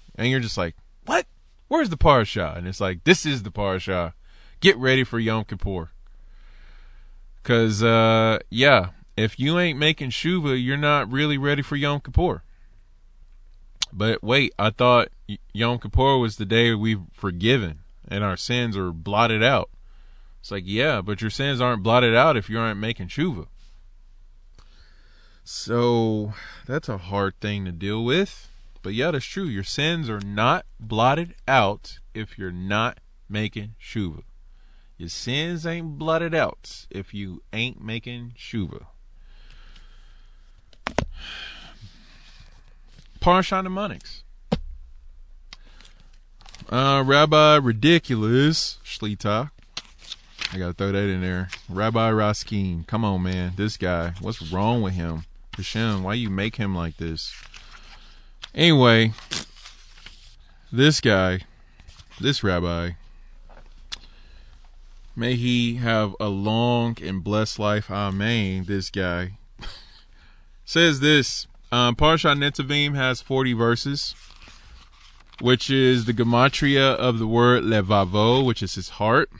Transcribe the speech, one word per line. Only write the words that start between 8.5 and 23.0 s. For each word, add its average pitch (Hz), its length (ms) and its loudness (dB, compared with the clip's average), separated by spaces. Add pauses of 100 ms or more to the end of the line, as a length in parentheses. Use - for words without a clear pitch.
yeah, 117 380 4 (280)
if 107 220 -2
you 151 200 2
ain't 165 200 0
making 151 320 0
Shuvah, 147 500 -2
you're 127 160 -2
not 143 340 0
really 147 280 0
ready 143 240 0
for 143 140 -6
Yom 143 240 -2
Kippur. 143 420 0 (1500)
But 107 320 -2
wait, 127 340 2
I 107 120 2
thought 123 400 4 (180)
Y-, 101 100 -10 (140)
Yom 117 260 -2
Kippur 131 400 2
was 113 180 0
the 107 100 -6
day 113 280 4
we've 107 280 -2 (100)
forgiven 92 680 -2 (280)
and 101 160 -4
our 95 120 -2
sins 120 400 -4
are 92 140 -4
blotted 104 520 2
out. 123 280 2 (720)
It's - 100 -16
like, 98 160 -6
yeah, 113 340 0
but 98 200 -6
your 110 100 -4
sins 135 300 -4
aren't 120 240 0
blotted 117 300 4
out 139 220 6
if 104 140 -4
you 110 80 -4
aren't 110 220 -4
making 107 280 -6